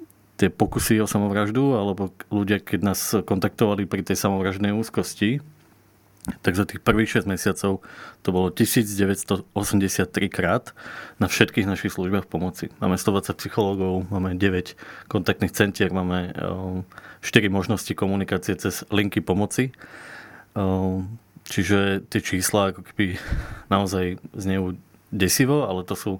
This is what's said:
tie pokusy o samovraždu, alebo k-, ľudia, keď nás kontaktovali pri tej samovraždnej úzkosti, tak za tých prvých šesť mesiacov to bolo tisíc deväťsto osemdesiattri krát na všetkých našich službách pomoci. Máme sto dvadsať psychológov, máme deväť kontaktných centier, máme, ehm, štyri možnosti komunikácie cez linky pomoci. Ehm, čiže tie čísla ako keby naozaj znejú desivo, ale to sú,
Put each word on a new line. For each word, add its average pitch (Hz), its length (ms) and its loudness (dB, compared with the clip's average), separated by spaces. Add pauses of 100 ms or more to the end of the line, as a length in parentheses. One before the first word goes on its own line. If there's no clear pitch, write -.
(360)
tie 98 120 4
pokusy - 520 2
o 107 80 2
samovraždu, 107 680 2
alebo 101 340 0
k-, - 200 -20
ľudia, 101 300 2
keď - 220 -2
nás 98 180 2 (220)
kontaktovali 101 600 2
pri 95 180 -2
tej 92 160 0
samovraždnej 95 540 0
úzkosti, 110 720 -2 (960)
tak 92 140 0
za 98 100 2
tých 101 160 -6
prvých 110 300 4
šesť 98 180 0
mesiacov 98 440 0 (500)
to - 80 -2
bolo 92 180 2
tisíc 110 400 2
deväťsto 98 640 0
osemdesiattri 98 800 0
krát 92 420 0 (460)
na 101 80 2
všetkých - 400 2
našich 98 260 -2
službách 95 360 -2
pomoci. - 500 -6
Máme 95 180 0
sto 98 160 2
dvadsať 98 240 0
psychológov, 95 720 -2
máme 92 280 -2
deväť 92 400 0 (320)
kontaktných 98 440 0
centier, 101 380 2
máme, 90 400 0
ehm, 92 540 -6 (360)
štyri - 280 4
možnosti 98 440 0
komunikácie 98 640 -2
cez - 320 -4
linky 104 320 0
pomoci. 104 560 0 (760)
Ehm, 95 540 0 (360)
čiže 98 600 2
tie - 160 0
čísla 95 500 0
ako 90 140 -14
keby 90 320 -2 (500)
naozaj 95 500 0 (140)
znejú 95 460 -2 (320)
desivo, 123 560 2
ale 92 160 -2
to 92 160 -6
sú, - 220 -4